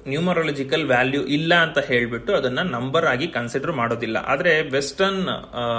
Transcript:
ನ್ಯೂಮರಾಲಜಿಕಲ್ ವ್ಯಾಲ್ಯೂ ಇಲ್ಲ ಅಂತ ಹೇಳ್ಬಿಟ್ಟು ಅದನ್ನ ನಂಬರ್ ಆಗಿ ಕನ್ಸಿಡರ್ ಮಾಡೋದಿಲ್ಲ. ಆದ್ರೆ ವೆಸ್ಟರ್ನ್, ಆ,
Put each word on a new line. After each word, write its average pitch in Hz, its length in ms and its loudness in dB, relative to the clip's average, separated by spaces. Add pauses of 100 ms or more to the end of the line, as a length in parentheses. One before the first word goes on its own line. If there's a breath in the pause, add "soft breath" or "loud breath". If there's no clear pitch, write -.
ನ್ಯೂಮರಾಲಜಿಕಲ್ 151 760 0
ವ್ಯಾಲ್ಯೂ 131 380 2
ಇಲ್ಲ 156 320 2
ಅಂತ 165 240 4
ಹೇಳ್ಬಿಟ್ಟು 120 560 0
ಅದನ್ನ 131 260 0
ನಂಬರ್ 139 460 0
ಆಗಿ 139 220 0
ಕನ್ಸಿಡರ್ 131 440 -4
ಮಾಡೋದಿಲ್ಲ. 117 440 -2
ಆದ್ರೆ 156 460 2
ವೆಸ್ಟರ್ನ್, 165 680 0
ಆ, - 340 -6 (160)